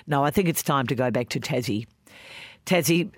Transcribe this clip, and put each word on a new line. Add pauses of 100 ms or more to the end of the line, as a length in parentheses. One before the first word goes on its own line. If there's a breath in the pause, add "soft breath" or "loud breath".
no,
I
think
it's
time
to
go
back
to
Tassie. (800 loud breath)
Tassie